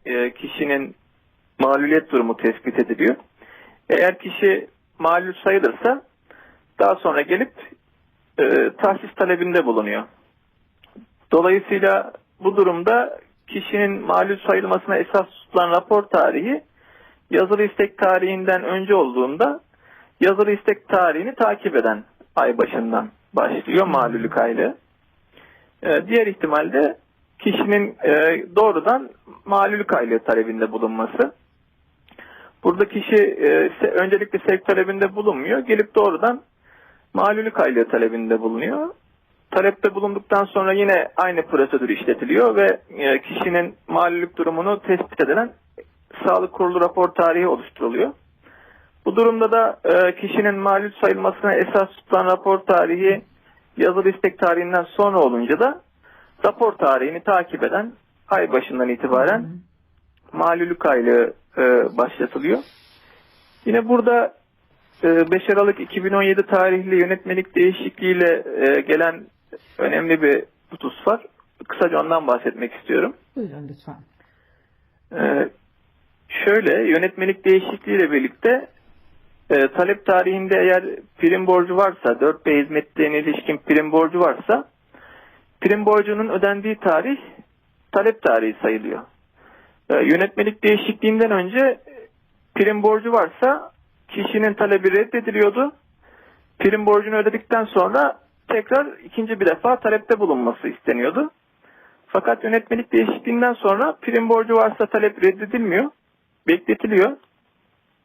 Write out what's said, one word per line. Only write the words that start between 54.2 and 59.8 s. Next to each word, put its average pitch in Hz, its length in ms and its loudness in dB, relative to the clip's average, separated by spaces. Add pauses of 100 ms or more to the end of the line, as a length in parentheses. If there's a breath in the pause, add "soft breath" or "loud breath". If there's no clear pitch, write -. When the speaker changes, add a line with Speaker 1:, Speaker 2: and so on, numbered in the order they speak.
Speaker 1:
tarihinden 175 480 0 (100)
sonra 202 240 2
olunca 123 400 0
da 269 200 0 (640 soft breath)
rapor 233 280 0
tarihini 143 480 0
takip 180 420 0
eden 208 300 -2 (360)
ay 185 240 0
başından 127 360 -2
itibaren 131 500 0
Speaker 2:
Hı 240 40 -8
hı. - 920 -20